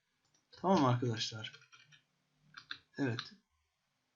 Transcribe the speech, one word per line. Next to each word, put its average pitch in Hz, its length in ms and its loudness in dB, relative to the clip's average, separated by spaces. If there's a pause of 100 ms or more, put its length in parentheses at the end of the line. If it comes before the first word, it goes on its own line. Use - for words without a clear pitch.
(500)
Tamam 185 300 2
mı 135 80 6
arkadaşlar? 117 640 -2 (1500)
Evet. 120 220 -2 (960)